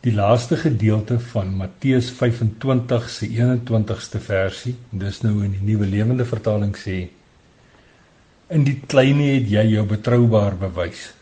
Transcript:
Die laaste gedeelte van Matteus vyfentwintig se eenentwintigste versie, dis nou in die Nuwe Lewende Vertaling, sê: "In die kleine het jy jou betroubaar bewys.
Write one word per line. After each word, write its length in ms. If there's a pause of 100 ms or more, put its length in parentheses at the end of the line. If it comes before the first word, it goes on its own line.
Die 140
laaste 420
gedeelte 680
van 320
Matteus 480 (100)
vyfentwintig 920
se 180
eenentwintigste 880
versie, 560 (160)
dis 320
nou 140 (100)
in 80
die 160
Nuwe 160
Lewende 400
Vertaling, 480
sê: 320 (1400)
"In 160
die 160
kleine 540
het 100
jy 160 (140)
jou 100
betroubaar 720
bewys. 640